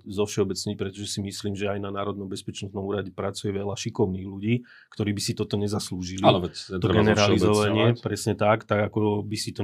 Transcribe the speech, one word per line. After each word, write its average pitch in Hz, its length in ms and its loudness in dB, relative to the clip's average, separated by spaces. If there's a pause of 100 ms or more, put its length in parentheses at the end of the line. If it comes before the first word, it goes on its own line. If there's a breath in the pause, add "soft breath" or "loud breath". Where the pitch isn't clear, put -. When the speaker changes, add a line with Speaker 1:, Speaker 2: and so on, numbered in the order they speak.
Speaker 1:
zovšeobecniť, 101 720 -2
pretože 98 320 -6
si - 80 -4
myslím, 98 400 -6
že 101 80 -2
aj 101 160 -4
na 101 80 -6
Národnom 98 400 -6
bezpečnostnom 98 560 -8
úrade 98 240 -4
pracuje 98 400 -6
veľa 98 240 -4
šikovných 95 560 -2
ľudí, 110 320 0 (320 loud breath)
ktorí 104 160 0
by 98 100 -2
si 113 140 -2
toto 104 240 -2
nezaslúžili. 95 640 -4
Speaker 2:
Áno, - 160 6
veď 90 160 -4
Speaker 1:
To 92 320 -4
Speaker 2:
netreba 107 160 6
Speaker 1:
generalizovanie, 104 880 6
Speaker 2:
zovšeobecňovať. 117 160 -2
Speaker 1:
presne 104 320 0
tak, 110 240 4
tak 104 240 2
ako 104 320 2
by 101 180 -6
si - 140 -6
to - 120 -8